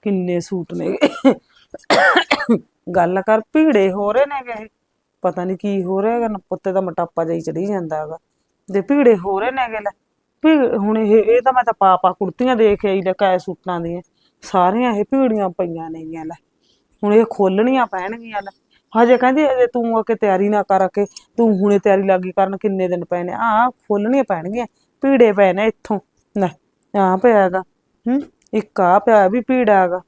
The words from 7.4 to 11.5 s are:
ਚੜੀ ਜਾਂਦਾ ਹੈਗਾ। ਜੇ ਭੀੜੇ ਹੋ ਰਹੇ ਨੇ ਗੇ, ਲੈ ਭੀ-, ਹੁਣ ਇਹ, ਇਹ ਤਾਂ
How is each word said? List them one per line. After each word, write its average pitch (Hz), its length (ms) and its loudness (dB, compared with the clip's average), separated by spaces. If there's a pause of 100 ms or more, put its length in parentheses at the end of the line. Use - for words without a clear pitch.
ਚੜੀ 160 260 -6
ਜਾਂਦਾ 175 300 -6
ਹੈਗਾ। 156 220 -10 (520)
ਜੇ 196 100 -2
ਭੀੜੇ 247 360 4
ਹੋ 190 240 -4
ਰਹੇ 233 100 -4
ਨੇ 262 180 -4
ਗੇ, 220 120 -8
ਲੈ 202 100 -6 (520)
ਭੀ-, 302 360 4
ਹੁਣ 214 200 0
ਇਹ, 214 260 4
ਇਹ 233 180 2
ਤਾਂ 262 100 2